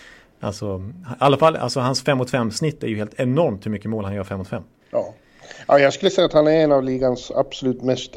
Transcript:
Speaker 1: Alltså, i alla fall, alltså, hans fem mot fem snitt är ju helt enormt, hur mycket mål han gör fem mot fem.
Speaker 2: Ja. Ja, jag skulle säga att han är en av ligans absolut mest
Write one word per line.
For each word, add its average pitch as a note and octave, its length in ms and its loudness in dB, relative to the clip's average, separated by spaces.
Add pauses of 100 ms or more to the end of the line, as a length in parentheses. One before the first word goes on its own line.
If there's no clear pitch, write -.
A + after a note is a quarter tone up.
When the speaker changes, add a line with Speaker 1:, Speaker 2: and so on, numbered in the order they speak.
(400)
Speaker 1:
Alltså, G2 420 -6 (280)
i - 80 -10
alla C#3 180 4
fall, D#3+ 200 4
alltså, B2 240 -4
hans B2+ 220 0
fem C#3+ 160 2
mot B2 120 -2
fem A#2 200 0
snitt D#3 340 -4
är A#2 40 -2
ju A2 80 -2
helt G#2+ 240 -6
enormt, B2+ 460 0
hur A2 40 -4
mycket G#2+ 200 -6
mål A2 140 -4
han G2 100 -6
gör G2 100 -6
fem G2 140 -8
mot F#2+ 100 -10
fem. F2+ 140 -8 (280)
Speaker 2:
Ja. A2+ 240 -4 (520)
Ja, C#3+ 120 6
jag C#3 140 4
skulle F#3+ 180 0
säga F3+ 140 2
att - 80 0
han D3+ 160 6
är D#3+ 160 6
en D3 80 4
av C3+ 100 4
ligans B2+ 520 -2
absolut B2+ 480 -2
mest B2+ 340 -4